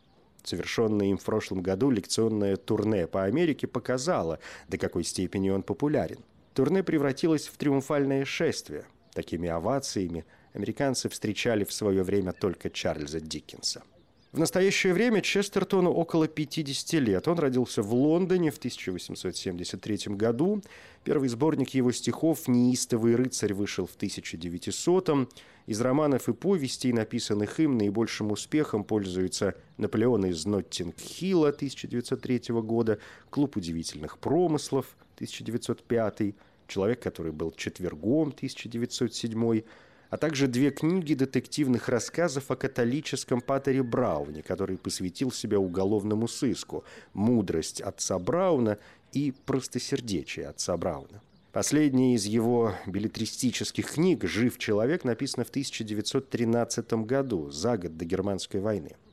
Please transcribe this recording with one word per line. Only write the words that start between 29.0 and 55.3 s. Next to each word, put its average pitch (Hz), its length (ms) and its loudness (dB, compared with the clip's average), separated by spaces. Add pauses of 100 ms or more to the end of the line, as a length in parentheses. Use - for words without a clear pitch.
«Наполеон 107 500 2
из 82 200 -2
Ноттинг-Хилла» 143 1080 0
тысяча - 340 -6
девятьсот 120 360 -4
третьего 117 380 0
года, 110 380 2 (320)
«Клуб 143 260 0
удивительных 82 640 -6
промыслов» 143 800 0 (180)
тысяча - 300 -10
девятьсот 113 400 -4
пятый, 107 500 0 (320)
«Человек, 101 340 0
который 82 300 -6
был 80 220 -6
четвергом» 104 800 -2
тысяча - 360 -10
девятьсот 120 460 -4
седьмой, 113 500 0 (460)
а 107 60 -6
также 139 300 0
две 131 240 2
книги 156 440 0
детективных 131 760 0
рассказов 135 600 -2
о 127 60 0
католическом 127 840 -2
патере 135 420 2
Брауне, 82 600 0
который 92 340 -2
посвятил 95 560 -4
себя 104 260 0
уголовному 101 680 2
сыску, - 560 -4 (300)
«Мудрость 95 640 2
отца - 380 -2
Брауна» 123 600 2 (340)
и 139 200 -2 (120)
«Простосердечие 123 1040 -4
отца 85 300 -4
Брауна». 85 440 -4 (300)
Последняя 131 640 4
из 104 120 0
его 113 480 4 (120)
беллетристических 107 1080 -2
книг 160 320 2
«Жив 104 340 0
человек» 113 440 2
написана 123 420 -2